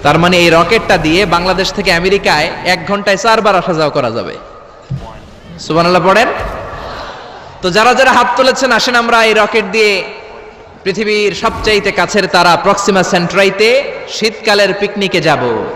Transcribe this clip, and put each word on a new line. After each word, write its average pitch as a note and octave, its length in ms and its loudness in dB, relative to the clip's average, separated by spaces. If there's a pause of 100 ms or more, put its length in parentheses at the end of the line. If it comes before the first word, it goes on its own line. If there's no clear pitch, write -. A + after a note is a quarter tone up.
তার D3+ 160 2
মানে F3+ 180 2
এই E3+ 120 4
রকেটটা F3 480 2
দিয়ে E3 280 2
বাংলাদেশ F3+ 480 -2
থেকে F#3+ 200 0
আমেরিকায় F3+ 560 0 (160)
এক F3 220 -2
ঘন্টায় G3+ 300 -2
চারবার A3 380 2
আসা F3 180 0
যাওয়া D#3 160 0
করা C3 220 -2
যাবে। G2+ 240 -6 (1200)
সুবহানাল্লাহ E3+ 480 2
পড়েন। G#3 200 4 (1300)
তো F#3 100 -2
যারা A3 220 4
যারা C4 180 4
হাত B3 160 4 (100)
তুলেছেন, C4 340 2
আসেন B3 240 0
আমরা A#3 280 2
এই A3 100 4
রকেট G#3+ 320 0
দিয়ে G3 380 0 (800)
পৃথিবীর G#3 480 0
সবচাইতে G#3 600 -2
কাছের F#3 360 0
তারা F3 360 4
প্রক্সিমা G3 400 2
সেন্ট্রাইতে G3 800 2 (260)
শীতকালের G#3 640 0
পিকনিকে G3 480 -2
যাব। B2 440 0 (100)